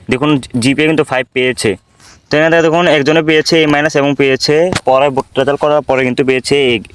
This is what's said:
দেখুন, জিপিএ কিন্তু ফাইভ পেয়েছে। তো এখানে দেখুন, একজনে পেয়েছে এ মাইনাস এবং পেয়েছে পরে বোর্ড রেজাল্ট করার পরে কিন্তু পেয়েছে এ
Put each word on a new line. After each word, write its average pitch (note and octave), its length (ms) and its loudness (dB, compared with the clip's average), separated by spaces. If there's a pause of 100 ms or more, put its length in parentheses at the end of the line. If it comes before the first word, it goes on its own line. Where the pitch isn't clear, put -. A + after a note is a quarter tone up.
(120)
দেখুন, C#3+ 180 -2 (320)
জিপিএ C3+ 300 0
কিন্তু D3+ 200 0
ফাইভ C3 140 -2 (100)
পেয়েছে। B2+ 360 -2 (560)
তো - 100 -6
এখানে D#3+ 280 2
দেখুন, E3 180 2 (120)
একজনে D3+ 340 0
পেয়েছে D#3 340 2
এ D3+ 100 0
মাইনাস D3 280 -2
এবং C#3+ 80 0 (100)
পেয়েছে C3+ 360 0 (320)
পরে C3 280 2
বোর্ড C3 140 -4 (100)
রেজাল্ট C#3 240 0
করার D3+ 260 0
পরে C3 180 0
কিন্তু B2+ 220 -2
পেয়েছে C3 260 0 (160)
এ - 20 2 (220)